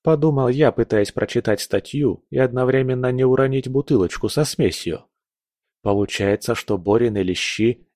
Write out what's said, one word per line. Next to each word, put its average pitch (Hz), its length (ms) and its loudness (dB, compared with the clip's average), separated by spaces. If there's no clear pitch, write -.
подумал 147 440 2
я, 127 240 2
пытаясь 110 400 0
прочитать 107 480 -2
статью 113 720 -2
и 135 80 -4
одновременно 127 720 0
не 127 140 0
уронить 131 420 2
бутылочку 127 640 0
со 151 160 0
смесью. - 580 -4
Получается, 101 720 0
что 104 220 -4
Борины 104 460 2
лещи 107 600 -2